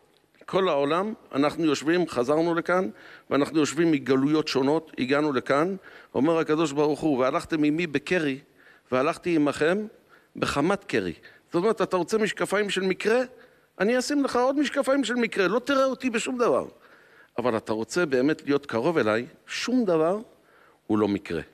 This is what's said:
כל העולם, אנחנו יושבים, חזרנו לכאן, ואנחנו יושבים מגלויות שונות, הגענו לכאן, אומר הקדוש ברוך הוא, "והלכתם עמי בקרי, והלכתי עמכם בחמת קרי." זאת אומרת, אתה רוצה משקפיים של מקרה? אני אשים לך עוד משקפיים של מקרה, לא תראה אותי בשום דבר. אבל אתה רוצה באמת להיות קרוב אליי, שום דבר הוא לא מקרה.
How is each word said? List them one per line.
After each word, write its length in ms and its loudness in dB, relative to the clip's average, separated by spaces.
כל 220 0
העולם, 440 0
אנחנו 300 0
יושבים, 440 0
חזרנו 460 0
לכאן, 340 -2
ואנחנו 280 0
יושבים 340 2
מגלויות 560 2
שונות, 500 0
הגענו 340 0
לכאן, 440 0
אומר 240 2
הקדוש 340 0
ברוך 280 0
הוא, 180 2
"והלכתם 460 0
עמי 220 2
בקרי, 520 -2
והלכתי 440 0
עמכם 500 0
בחמת 480 -2
קרי." 280 -2
זאת 80 -6
אומרת, 280 0
אתה 140 -2
רוצה 220 -2
משקפיים 520 -2
של 100 -4
מקרה? 420 0
אני 180 2
אשים 260 0
לך 120 -2
עוד 220 2
משקפיים 460 0
של 100 -4
מקרה, 340 0
לא 100 0
תראה 260 2
אותי 260 -2
בשום 280 -4
דבר. 260 2
אבל 180 0
אתה 160 -4
רוצה 340 -2
באמת 380 2
להיות 220 -2
קרוב 320 0
אליי, 280 2
שום 380 -2
דבר 340 2
הוא 120 2
לא 100 4
מקרה. 320 -4